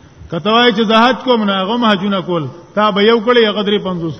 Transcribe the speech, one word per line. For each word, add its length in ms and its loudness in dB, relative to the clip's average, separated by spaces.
که 80 -6
ته 100 -4
وایې 280 2
چې 120 0
زه 140 2
حج 200 2
کوم، 200 0
نو 100 0
هغه 200 -2
هم 120 -2
حجونه 360 0
کول. 220 -2
تا 160 2
به 120 -2
یو 160 4
کړی، 300 2
هغه 140 -4
درې 240 0
پنځوس 320 -6